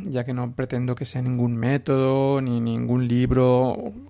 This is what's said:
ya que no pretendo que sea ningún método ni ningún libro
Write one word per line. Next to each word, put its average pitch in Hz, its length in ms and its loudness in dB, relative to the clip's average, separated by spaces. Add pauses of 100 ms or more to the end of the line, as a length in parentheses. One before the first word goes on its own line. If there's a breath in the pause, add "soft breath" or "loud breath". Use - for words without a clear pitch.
ya 127 180 -4
que 127 100 -6
no 123 180 -4
pretendo 123 440 -4
que 135 80 -10
sea 123 180 -6
ningún 123 340 0
método 135 840 2
ni 120 200 -2
ningún 120 460 0
libro 127 840 2 (180)